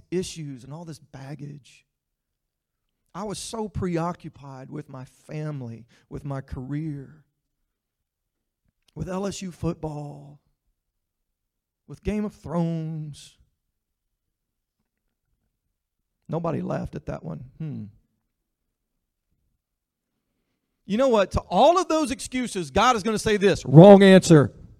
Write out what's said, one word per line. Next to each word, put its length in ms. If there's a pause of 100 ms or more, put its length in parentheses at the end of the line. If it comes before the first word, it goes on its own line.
(120)
issues 520
and 80
all 140
this 140
baggage. 880 (1300)
I 80
was 160
so 280
preoccupied 1000
with 200
my 160
family, 840 (200)
with 160
my 180
career, 840 (1700)
with 160
L 160
S 160
U 100
football, 880 (1500)
with 160
Game 220
of 80
Thrones. 1040 (3000)
Nobody 340
laughed 340
at 100
that 180
one. 220 (140)
Hmm. 260 (3000)
You 120
know 100
what? 240
To 80
all 400
of 80
those 240
excuses, 600
God 260
is 60
gonna 140
say 200
this, 280
"Wrong 380
answer. 500 (260)